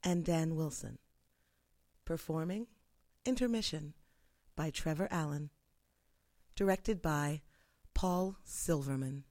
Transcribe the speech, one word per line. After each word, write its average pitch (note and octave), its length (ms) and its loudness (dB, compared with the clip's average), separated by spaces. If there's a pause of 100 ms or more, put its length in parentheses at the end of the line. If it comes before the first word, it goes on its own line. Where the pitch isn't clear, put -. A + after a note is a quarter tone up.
and F3 220 4
Dan E3 300 2
Wilson. D#3 420 -4 (1080)
Performing E3 640 -4 (580)
Intermission A3+ 680 0 (600)
by D#3 140 -2
Trevor D#3+ 420 0
Allen. D3 380 -2 (1040)
Directed G3 460 2
by D3 400 0 (520)
Paul F#3 500 2
Silverman. C#3 880 -2